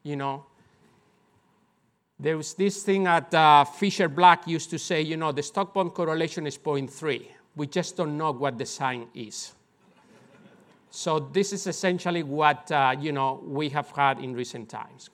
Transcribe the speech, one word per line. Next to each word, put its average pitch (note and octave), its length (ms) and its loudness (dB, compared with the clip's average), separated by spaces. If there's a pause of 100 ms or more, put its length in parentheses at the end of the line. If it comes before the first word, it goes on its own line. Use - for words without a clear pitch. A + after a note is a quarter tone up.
you D3 120 -6
know, C#3 300 -6 (1700)
there D#3 180 0
was D3+ 160 -8
this G3 300 -2
thing F#3+ 220 2
that, E3+ 280 2
uh, D3+ 320 10
Fisher G3 420 0
Black E3+ 400 6
used E3 220 -4
to E3 80 -6
say, D#3 240 -2
you D#3+ 160 -4
know, D#3+ 140 -2
"The C#3 100 -4
stock F#3 320 -6
bond F3+ 220 -2
correlation D#3+ 500 -2
is C#3+ 100 -6
point C#3 360 -4
three. - 400 -6 (240)
We D3 100 -6
just E3+ 320 -4
don't D3+ 180 -2
know D#3 160 -2
what C3 280 -4
the B2+ 80 -6
sign B2 480 -6
is." - 380 -14 (1400)
So D#3+ 280 0
this F3+ 320 0
is F#3+ 140 -6
essentially F3+ 560 -2
what, D3 500 2
uh, C3+ 280 4
you D3+ 120 -4
know, C3+ 320 -2
we C#3 260 -4
have C#3+ 200 -6
had C#3 300 2
in B2+ 160 -8
recent A#2+ 340 -10
times, - 440 -16